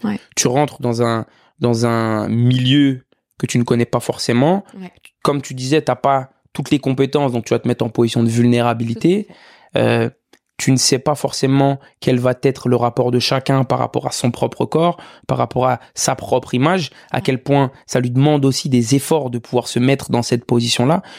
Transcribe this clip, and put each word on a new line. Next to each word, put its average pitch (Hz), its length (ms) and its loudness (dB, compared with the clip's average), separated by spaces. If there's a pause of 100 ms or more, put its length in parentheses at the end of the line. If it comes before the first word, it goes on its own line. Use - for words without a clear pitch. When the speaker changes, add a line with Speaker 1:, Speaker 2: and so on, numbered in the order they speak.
Speaker 1:
Ouais. 208 160 -4 (160)
Speaker 2:
tu - 100 0
rentres 135 340 0
dans 120 220 -2
un, 113 240 0 (320)
dans 120 280 2
un 113 420 0
milieu 127 720 2 (360)
que 127 100 -4
tu - 120 -2
ne 117 60 2
connais 117 220 0
pas 120 140 -2
forcément. 147 640 0 (160)
Speaker 1:
Ouais. 185 120 -18 (320)
Speaker 2:
Comme 143 180 -4
tu 131 120 -14
disais, 131 280 0
t'as 123 140 -2
pas 135 340 -2 (240)
toutes - 160 -8
les 147 100 2
compétences, 139 500 -2
donc 117 140 -4
tu - 100 0
vas 117 60 0
te - 80 -4
mettre 120 160 -2
en 117 40 -4
position 117 360 0
de 117 40 2
vulnérabilité. 120 1000 0
Speaker 1:
Tout - 500 -10
à - 20 2
fait. 117 60 2 (180)
Speaker 2:
Euh, - 60 -4 (460)
tu - 160 0
ne 131 40 4
sais 127 220 2
pas 147 160 0
forcément 139 640 0 (220)
quel 131 180 2
va 127 140 2 (100)
être 131 260 0
le 123 60 2
rapport 123 380 0
de 123 80 2
chacun 135 420 0
par 127 160 0
rapport 123 300 -4
à - 20 -4
son 120 220 -4
propre - 320 -4
corps, 165 320 0 (320)
par 127 100 -2
rapport 127 300 0
à 123 100 -2 (160)
sa - 220 -2
propre - 380 -2
image, 151 360 0 (220)
à - 60 -2
Speaker 1:
Ouais. - 60 -4
Speaker 2:
quel 131 200 -2
point 139 260 2 (160)
ça 131 140 -2
lui 123 100 -2
demande 139 340 2
aussi 135 240 0
des 123 280 2
efforts 139 340 0
de 120 80 -6
pouvoir 120 300 -2
se - 100 -4
mettre 135 320 0
dans 120 120 0
cette 123 240 -4
position-là. 123 560 2 (160)